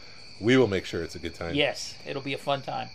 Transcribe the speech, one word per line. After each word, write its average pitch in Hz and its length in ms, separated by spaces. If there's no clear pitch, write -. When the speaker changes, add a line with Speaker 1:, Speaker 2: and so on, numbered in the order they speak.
Speaker 1:
We 117 160
will 127 100
make 95 180
sure 87 200
it's 80 100
a 90 60
good 82 140
time. 85 200
Speaker 2:
Yes, 143 400
it'll 143 180
be 135 120
a - 40
fun 139 240
time. 131 320